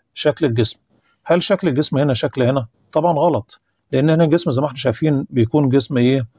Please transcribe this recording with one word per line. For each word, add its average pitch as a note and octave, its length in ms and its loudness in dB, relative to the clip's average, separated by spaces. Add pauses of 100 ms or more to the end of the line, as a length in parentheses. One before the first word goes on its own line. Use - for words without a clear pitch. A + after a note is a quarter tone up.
(140)
شكل - 320 -2
الجسم. A#2 340 -2 (460)
هل E3+ 180 0
شكل F#3+ 240 -2
الجسم D3 300 -2
هنا C#3 160 2
شكل C3 300 -4
هنا؟ B2+ 240 0 (240)
طبعًا E3 220 0
غلط، D3+ 480 -2 (300)
لأن C3+ 180 2
هنا D#3+ 140 4
الجسم D#3+ 280 0
زي B2 100 0
ما D3 60 -2
احنا C3 100 -10
شايفين C#3 520 -2
بيكون C3 400 2
جسم C3+ 280 0
إيه؟ B2 300 2 (120)